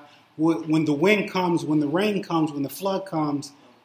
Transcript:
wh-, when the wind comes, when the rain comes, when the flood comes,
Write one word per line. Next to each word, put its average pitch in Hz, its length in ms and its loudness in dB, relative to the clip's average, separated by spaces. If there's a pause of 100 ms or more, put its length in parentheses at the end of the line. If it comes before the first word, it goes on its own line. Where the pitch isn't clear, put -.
(360)
wh-, 160 340 0
when 160 160 4
the 147 80 2
wind 196 380 2
comes, 170 340 0
when 151 140 2
the 147 80 0
rain 190 340 0
comes, 156 300 0
when 143 120 -4
the 131 60 -6
flood 190 380 -4
comes, 147 440 -4 (340)